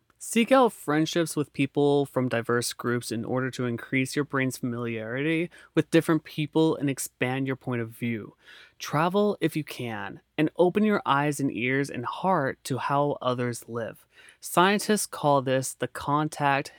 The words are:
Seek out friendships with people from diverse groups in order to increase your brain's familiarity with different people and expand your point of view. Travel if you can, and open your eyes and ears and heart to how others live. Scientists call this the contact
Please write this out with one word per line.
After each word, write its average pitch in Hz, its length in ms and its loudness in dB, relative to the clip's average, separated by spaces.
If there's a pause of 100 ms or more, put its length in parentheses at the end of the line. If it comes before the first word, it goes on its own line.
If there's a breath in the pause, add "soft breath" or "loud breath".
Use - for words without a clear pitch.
(240)
Seek 226 280 2
out 262 200 6
friendships 160 640 0
with 147 160 -2
people 143 540 2
from 127 240 -2
diverse 120 440 -2
groups 120 380 -4
in 113 140 -4
order 127 240 -2
to 127 160 -4
increase 131 500 -2
your 147 80 0
brain's 131 320 -2
familiarity 120 960 -4 (240 loud breath)
with - 160 0
different 160 340 4
people 160 520 0
and 139 160 -2
expand 131 560 -4
your 135 80 -2
point 123 260 -4
of 113 80 -6
view. 117 460 -6 (420 loud breath)
Travel 185 640 0
if 160 140 0
you 151 80 -4
can, 107 580 -10 (160)
and 156 200 2
open 180 260 4
your 208 240 2
eyes 143 320 2
and 139 120 0
ears 131 380 -2
and 120 160 -8
heart 170 600 0
to 131 120 -2
how 143 420 0
others 123 480 -4
live. 113 380 -10 (340 loud breath)
Scientists 196 680 4
call 143 340 2
this 131 320 0
the - 140 -4
contact 143 920 -2